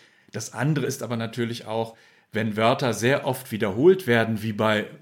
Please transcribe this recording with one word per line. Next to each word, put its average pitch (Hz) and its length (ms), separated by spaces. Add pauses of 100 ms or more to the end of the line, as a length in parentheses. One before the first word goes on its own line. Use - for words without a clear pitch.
(320)
Das - 200
andere 135 320
ist - 180
aber 117 140
natürlich 113 480
auch, 113 320 (340)
wenn 110 280
Wörter 120 340
sehr 120 340
oft 127 260
wiederholt 113 540
werden, 113 360
wie 113 100
bei 107 320 (180)